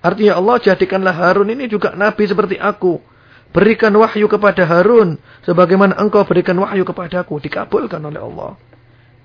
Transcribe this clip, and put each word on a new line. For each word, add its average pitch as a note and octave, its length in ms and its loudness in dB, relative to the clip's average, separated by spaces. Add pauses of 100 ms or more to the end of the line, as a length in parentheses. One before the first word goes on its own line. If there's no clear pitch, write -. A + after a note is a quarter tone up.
Artinya, G3 320 0
"Allah, A3+ 160 2
jadikanlah F#3+ 560 0
Harun F#3+ 400 0
ini C4 160 -8
juga G#3 240 -4
nabi G#3 320 -2
seperti F3+ 320 -2
aku. F3+ 400 -2 (560)
Berikan G#3+ 400 2
wahyu G#3+ 360 2
kepada G3+ 360 2
Harun F3 560 2 (240)
sebagaimana F#3 560 2
engkau G#3 240 2
berikan F3 320 0
wahyu F#3+ 320 -2
kepadaku." F3 560 -8
Dikabulkan F#3+ 560 -6
oleh D3+ 240 -10
Allah. - 320 -14 (680)